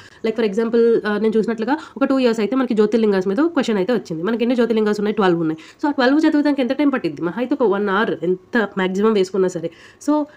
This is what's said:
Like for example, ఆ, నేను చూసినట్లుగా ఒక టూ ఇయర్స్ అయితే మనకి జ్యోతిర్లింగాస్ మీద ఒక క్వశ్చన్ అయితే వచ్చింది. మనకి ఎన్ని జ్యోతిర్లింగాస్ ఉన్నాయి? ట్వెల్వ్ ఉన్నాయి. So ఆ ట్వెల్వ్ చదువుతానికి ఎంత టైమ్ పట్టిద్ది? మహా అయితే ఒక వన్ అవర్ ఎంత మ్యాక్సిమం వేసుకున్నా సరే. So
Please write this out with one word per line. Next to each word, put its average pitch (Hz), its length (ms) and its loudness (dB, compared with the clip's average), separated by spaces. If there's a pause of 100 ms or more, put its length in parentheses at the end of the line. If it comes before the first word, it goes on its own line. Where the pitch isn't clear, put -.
(260)
Like 220 140 -2
for 214 120 0
example, 233 560 2
ఆ, 208 100 -2
నేను 214 200 0
చూసినట్లుగా 220 400 -2 (200)
ఒక - 60 -2
టూ 269 160 2
ఇయర్స్ 233 200 2
అయితే 208 160 -2
మనకి 254 180 0
జ్యోతిర్లింగాస్ 208 540 2
మీద 202 120 0
ఒక 339 140 0
క్వశ్చన్ 233 240 0
అయితే 185 160 0
వచ్చింది. 170 300 -4
మనకి 226 200 -2
ఎన్ని 240 120 0
జ్యోతిర్లింగాస్ 220 440 0
ఉన్నాయి? 208 160 -2
ట్వెల్వ్ 175 260 2
ఉన్నాయి. 160 180 -4 (220)
So 311 60 0
ఆ 285 40 0
ట్వెల్వ్ 269 340 2
చదువుతానికి 294 360 2
ఎంత 247 100 0
టైమ్ 277 200 0
పట్టిద్ది? 160 300 -4
మహా 175 160 -4
అయితే 247 160 -2
ఒక 269 100 0
వన్ 202 260 2
అవర్ 202 220 0 (120)
ఎంత 202 540 -2
మ్యాక్సిమం 190 360 0
వేసుకున్నా 190 340 0
సరే. 170 240 -6 (360)
So 294 180 0 (120)